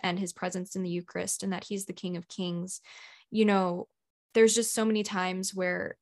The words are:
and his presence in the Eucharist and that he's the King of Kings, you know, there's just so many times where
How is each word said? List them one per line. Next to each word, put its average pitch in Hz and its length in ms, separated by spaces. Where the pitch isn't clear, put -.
and 180 120
his 185 160
presence 185 440
in 190 80
the 175 60
Eucharist 175 520
and 196 100
that 185 120
he's 196 220
the 180 60
King 180 240
of 170 120
Kings, 175 520
you 214 120
know, 190 440
there's 226 200
just 233 180
so 226 120
many 214 180
times 185 500
where 180 500